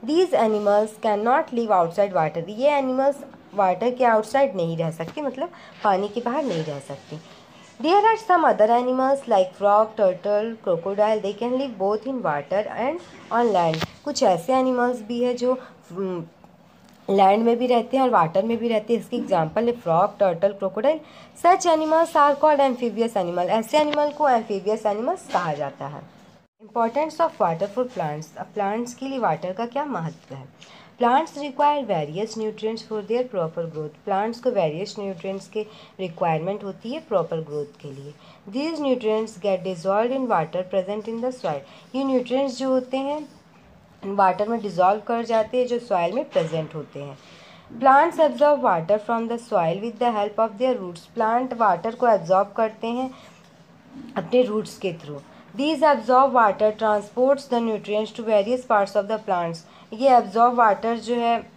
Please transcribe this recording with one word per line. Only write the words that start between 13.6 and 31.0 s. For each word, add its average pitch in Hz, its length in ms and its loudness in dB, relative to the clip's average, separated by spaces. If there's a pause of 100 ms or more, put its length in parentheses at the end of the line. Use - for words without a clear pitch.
कुछ 285 180 -2
ऐसे 185 300 2
एनिमल्स 247 480 2
भी 240 220 -4
हैं 247 140 0
जो, 254 200 0 (340)
उम, 180 340 -6 (840)
लैंड 202 340 6
में 233 140 4
भी 247 100 -2
रहते 240 300 2
हैं 262 60 4
और 254 60 2
वाटर 190 340 2
में 226 140 -2
भी 233 100 -4
रहते 220 260 0
हैं। 220 80 0
इसकी - 160 -8
एग्जांपल 185 480 0
है 240 60 2
फ्रॉग, 202 460 0
टर्टल, 185 300 2
क्रोकोडाइल। 208 520 0 (460)
Such 370 200 6
animals 320 440 2
are 294 260 4
called 294 240 4
amphibious 233 580 0
animal। 180 320 -2
ऐसे 220 280 0
एनिमल 294 320 2
को 294 200 0
एम्फीबियस 220 560 -2
एनिमल्स 233 480 -2
कहा 175 200 -2
जाता 139 340 -6
है। 143 140 -12 (640)
Importance 240 560 -2
of 330 100 2 (100)
water 175 260 0
for 247 160 -4
plants। 156 540 -8
अब - 160 -10
प्लांट्स 220 400 -4
के 269 140 -10
लिए 269 120 -6
वाटर 180 340 -2
का 226 120 -6
क्या 277 200 -6
महत्व 165 500 -8
है? 135 120 -16 (540)